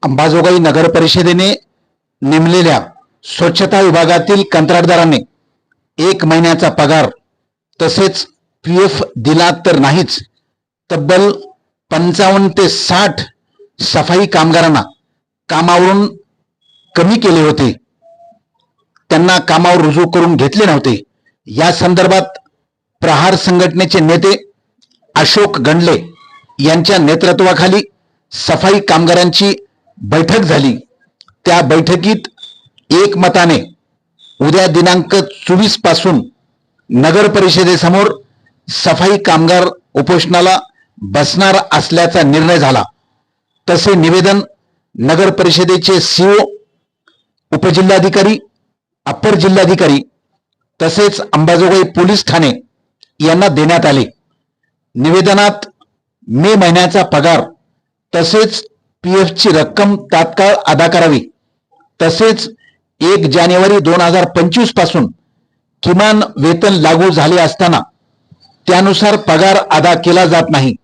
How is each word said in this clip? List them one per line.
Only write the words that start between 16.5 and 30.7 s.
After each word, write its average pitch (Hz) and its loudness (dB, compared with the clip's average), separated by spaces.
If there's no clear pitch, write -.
कमी 190 0
केले 180 2
होते, 147 0
त्यांना 175 2
कामावर 175 2
रुजू 160 0
करून 170 0
घेतले 139 0
नव्हते. 135 0
या 143 -2
संदर्भात 180 0
प्रहार 165 0
संघटनेचे 180 0
नेते 170 0
अशोक 180 0
गंडले 156 -2
यांच्या 165 0
नेतृत्वाखाली 180 0
सफाई 185 0
कामगारांची 175 0
बैठक 165 -2
झाली. 139 0